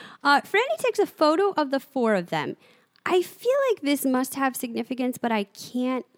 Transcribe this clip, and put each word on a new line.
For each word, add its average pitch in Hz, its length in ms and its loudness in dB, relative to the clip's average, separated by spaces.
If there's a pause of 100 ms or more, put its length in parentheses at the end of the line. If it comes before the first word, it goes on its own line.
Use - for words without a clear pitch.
(240)
Uh, 285 180 6
Franny 539 360 0
takes 466 220 0
a 370 60 2
photo 330 500 2
of 285 160 -2
the 269 80 0
four 226 340 0
of 175 160 -2
them. 151 260 -4 (480)
I 359 180 2
feel - 340 -2 (140)
like 403 120 -4
this 285 220 0
must 254 320 -2
have 269 180 -2
significance, 240 640 -4
but 233 140 -2
I 214 120 0
can't 254 600 -4 (120)